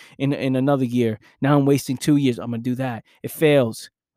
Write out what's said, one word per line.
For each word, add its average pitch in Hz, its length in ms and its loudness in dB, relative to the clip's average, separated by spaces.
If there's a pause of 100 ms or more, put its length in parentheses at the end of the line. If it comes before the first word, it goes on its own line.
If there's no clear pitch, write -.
(180)
in, 139 140 -2
in 131 240 -2
another 135 280 0
year. 120 340 0 (220)
Now 143 180 4
I'm 139 80 2
wasting 139 300 0
two 147 200 2
years, 127 220 0
"Imma 117 200 -8
do 123 180 -4
that." 123 280 -8 (180)
It - 80 -10
fails. 143 600 2 (260)